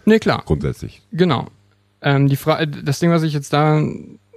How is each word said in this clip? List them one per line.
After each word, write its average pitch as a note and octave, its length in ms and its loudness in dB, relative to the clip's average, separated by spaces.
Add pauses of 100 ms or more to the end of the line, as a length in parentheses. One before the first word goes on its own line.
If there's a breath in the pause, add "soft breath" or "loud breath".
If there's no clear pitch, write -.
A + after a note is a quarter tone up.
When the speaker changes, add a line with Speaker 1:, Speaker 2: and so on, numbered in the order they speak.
Speaker 1:
Nee, A3 160 4
klar. - 260 -2
Speaker 2:
Grundsätzlich. - 640 -4
Speaker 1:
Genau. E3 380 0 (520)
Ähm, C#3 280 2
die C#3 80 0
Fra-, D#3 280 0
das C#3+ 360 -6
Ding, E3+ 100 2
was E3 140 2
ich D#3+ 80 -2
jetzt C#3+ 200 -6
da D3+ 300 2 (540)